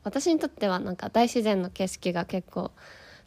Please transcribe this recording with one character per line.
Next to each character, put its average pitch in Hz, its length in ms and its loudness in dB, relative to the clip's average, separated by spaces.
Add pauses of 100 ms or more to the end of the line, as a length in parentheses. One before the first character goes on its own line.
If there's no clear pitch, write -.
私 277 280 0
に 311 80 4
と 320 80 0
っ - 20 -10
て - 180 -2
は 185 120 0
な 196 120 -4
ん 180 40 -6
か - 140 -8
大 233 140 6
自 240 180 2
然 202 200 2
の 180 80 -4
景 190 160 -2
色 185 260 -4
が 175 120 -2
結 - 260 -6
構 - 220 -6 (540)